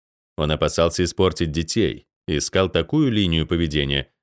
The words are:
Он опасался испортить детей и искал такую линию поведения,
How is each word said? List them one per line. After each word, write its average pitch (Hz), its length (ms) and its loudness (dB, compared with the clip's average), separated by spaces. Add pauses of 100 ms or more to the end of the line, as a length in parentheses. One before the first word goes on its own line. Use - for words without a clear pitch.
(360)
Он 76 140 0
опасался 80 520 0
испортить 87 480 0
детей 80 580 -2 (200)
и 73 80 0
искал 95 320 0
такую 127 420 0
линию 85 360 0
поведения, 73 640 -2 (100)